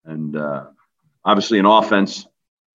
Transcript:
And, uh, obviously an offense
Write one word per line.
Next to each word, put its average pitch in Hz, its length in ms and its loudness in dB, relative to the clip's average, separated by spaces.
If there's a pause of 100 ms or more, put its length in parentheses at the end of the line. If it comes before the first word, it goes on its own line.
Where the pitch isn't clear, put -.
And, 78 320 -10
uh, 71 300 -8 (580)
obviously 104 340 0
an 95 60 2
offense 104 640 2 (480)